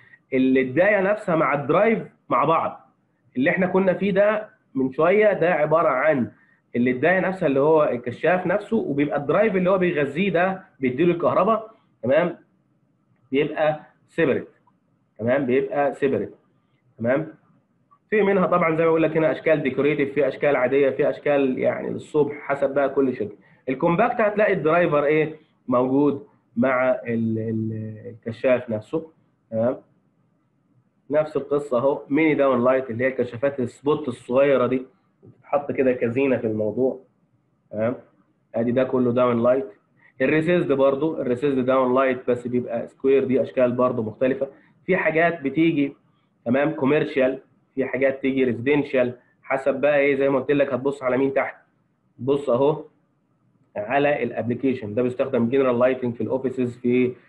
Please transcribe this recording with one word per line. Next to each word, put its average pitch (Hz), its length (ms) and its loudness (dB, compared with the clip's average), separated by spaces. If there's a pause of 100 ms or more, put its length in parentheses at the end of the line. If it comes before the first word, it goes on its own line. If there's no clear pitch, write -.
(340)
اللي 131 280 4
الدايه 175 400 2
نفسها 190 340 -2
مع 143 180 0
الدرايف 170 460 2 (300)
مع 170 160 2
بعض. 151 460 -2 (460)
اللي 135 120 2
احنا 180 180 0
كنا 190 260 2
فيه 196 180 -2
ده 208 380 2 (260)
من 131 160 -2
شويه 196 420 4
ده 175 200 0
عباره 156 360 2
عن 131 420 0 (440)
اللي 123 160 2
الدايه 156 280 2
نفسها 180 280 -2
اللي 135 120 2
هو 151 240 4
الكشاف 147 640 -2
نفسه، 208 300 -2
وبيبقى 143 400 -2
الدرايف 180 380 0
اللي 180 140 0
هو 196 80 2
بيغذيه 165 520 -2
ده 185 340 0 (160)
بيديله 135 340 0
الكهرباء، 185 580 0 (320)
تمام؟ 151 340 0 (920)
بيبقى - 480 0 (280)
separate، 127 400 -2 (720)
تمام؟ 127 260 0
بيبقى 135 480 0
separate، 117 420 -2 (640)
تمام؟ 131 300 -2 (800)
في 214 120 2
منها 196 240 2
طبعًا 165 300 2
زي 165 80 2
ما 165 60 4
بقول 165 140 2
لك 156 140 0
هنا 160 140 2
اشكال 151 320 0
decorative، 139 500 0
في 139 140 0
اشكال 143 280 0
عاديه، 131 340 2
في 135 200 0
اشكال 139 500 0
يعني 123 300 -2
للصبح، 147 500 -2
حسب 135 340 -2
بقى 139 160 0
كل 131 260 0
شركه. - 200 -8 (340)
الكومباكت 170 520 0
هتلاقي 202 320 2
الدرايفر 156 520 2
ايه 156 300 0 (320)
موجود 131 600 0 (300)
مع 127 320 2
ال-، 113 500 -2
ال-، 110 720 -8
الكشاف 120 560 -2
نفسه، 117 420 -8 (400)
تمام؟ 117 260 -2 (1300)
نفس 151 280 -2
القصه 143 400 -2
اهو 139 320 0
ميني 151 260 2
داون 135 280 2
لايت 127 260 0
اللي 113 140 -6
هي 131 40 2
الكشافات 117 520 -4
السبوت 147 480 -4
الصغيره 123 600 2
دي 131 180 -2 (380)
بتتحط - 480 -6
كده 127 220 2
كزينه 123 440 0
في 117 100 -4
الموضوع، 110 520 -2 (720)
تمام؟ 113 240 -4 (600)
ادي 120 160 0
ده 127 120 2
كله 123 280 0
داون 120 320 2
لايت. 131 220 2 (560)
الريسيزد 156 500 2
برضو، 139 500 0
الريسيزد 131 440 -2
داون 127 300 2
لايت 127 340 0
بس 120 180 -2
بيبقى 117 400 -4
سكوير، 135 360 2
دي 131 180 2
اشكال 123 300 0
برضو 123 320 0
مختلفه. 131 440 -2 (380)
في 185 120 0
حاجات 165 440 0
بتيجي، 143 540 0 (500)
تمام، 139 260 0
كوميرشال، 139 680 0 (360)
في 131 100 -2
حاجات 135 360 -2
تيجي 131 220 0
ريزيدنشال، 123 680 0 (300)
حسب 135 380 -2
بقى 143 180 2
ايه 143 160 2
زي 139 140 0
ما 135 100 2
قلت 127 120 -2
لك 143 220 2
هتبص 135 300 -4
على 127 140 0
مين 135 160 0
تحت. 131 220 -2 (640)
بص 135 300 -2
اهو 135 340 2 (920)
على 131 480 0
الابلكيشن 117 680 -4
ده 120 80 0
بيستخدم 123 480 -2
جنرال 127 300 2
لايتنج 123 360 0
في - 60 -8
الاوفيسز، 127 560 -4
في 123 360 0 (160)